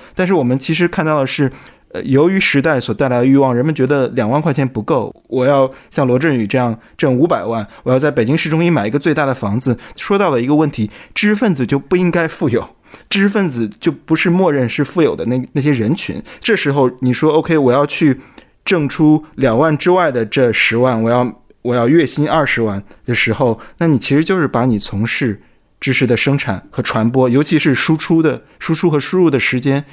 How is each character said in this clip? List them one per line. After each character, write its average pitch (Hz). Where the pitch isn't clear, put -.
但 185
是 190
我 147
们 123
其 160
实 170
看 160
到 151
的 135
是， 135
呃， 95
由 139
于 190
时 143
代 147
所 117
带 135
来 123
的 123
欲 135
望， 127
人 123
们 156
觉 131
得 135
两 117
万 143
块 156
钱 135
不 110
够， 123
我 127
要 135
像 143
罗 127
振 156
宇 110
这 131
样 117
挣 131
五 147
百 131
万， 110
我 127
要 131
在 147
北 127
京 135
市 165
中 160
心 175
买 120
一 110
个 143
最 160
大 151
的 135
房 104
子。 123
说 202
到 190
了 120
一 123
个 143
问 151
题， 104
知 208
识 214
分 208
子 131
就 139
不 175
应 180
该 165
富 156
有， 104
知 196
识 202
分 202
子 117
就 165
不 -
是 -
默 175
认 127
是 143
富 170
有 123
的 82
那， 127
那 147
些 147
人 117
群。 76
这 214
时 143
候 135
你 127
说， 151
OK， 160
我 131
要 143
去 139
挣 160
出 151
两 127
万 151
之 180
外 180
的 113
这 120
十 -
万， 120
我 113
要， 123
我 123
要 120
月 156
薪 143
二 147
十 120
万 101
的 120
时 113
候， 117
那 170
你 151
其 123
实 151
就 190
是 151
把 123
你 113
从 -
事 110
知 131
识 131
的 120
生 139
产 95
和 127
传 113
播， 127
尤 127
其 151
是 139
输 156
出 160
的， 127
输 -
出 165
和 151
输 180
入 165
的 131
时 -
间 139